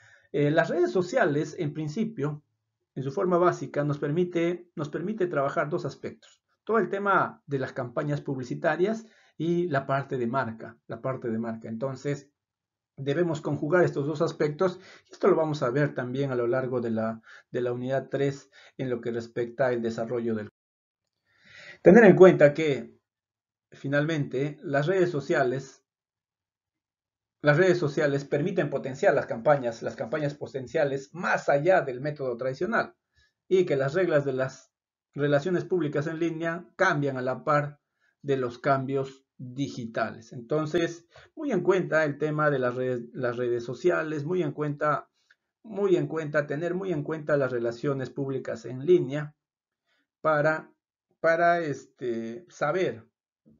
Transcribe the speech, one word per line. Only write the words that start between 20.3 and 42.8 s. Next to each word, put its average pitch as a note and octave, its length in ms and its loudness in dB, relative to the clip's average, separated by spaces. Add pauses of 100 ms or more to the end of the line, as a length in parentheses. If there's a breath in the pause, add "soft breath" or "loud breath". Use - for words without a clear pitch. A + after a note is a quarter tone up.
del... G#2 140 -8 (1300 loud breath)
Tener G#3 220 10
en F3+ 140 10
cuenta D3+ 360 10
que, C3+ 400 -2 (800)
finalmente, C#3+ 880 -2
las C#3+ 240 0
redes F3 240 4
sociales, C3+ 760 -2 (1600)
las D3 140 4
redes F3 220 6
sociales C#3+ 480 0
permiten D#3 440 0
potenciar C3+ 440 0
las B2+ 140 0
campañas, B2 540 0
las B2 140 -6
campañas C#3+ 380 -4
potenciales C#3 800 -4
más F#3 340 -2
allá F3 340 4
del C3 200 -8
método C#3 340 -4
tradicional C#3 600 -4 (520)
y F#3 180 4
que C#3+ 120 0
las C3+ 160 0
reglas E3 320 2
de C3+ 80 -2
las C3 400 -6 (400)
relaciones D3 500 0
públicas D3+ 440 -2
en D#3+ 120 -6
línea E3 560 -4
cambian D3 400 2
a B2+ 60 -4
la B2+ 240 -4
par D3 340 0 (420)
de C#3 140 0
los B2 240 -4
cambios C3+ 640 -2 (120)
digitales. B2 960 -6
Entonces, D#3 760 -4 (260 loud breath)
muy D4 200 -4
en F3+ 80 0
cuenta D#3+ 420 2
el C#3+ 140 -2
tema D3+ 320 0
de C#3 100 2
las B2 160 0
redes, B2+ 380 -2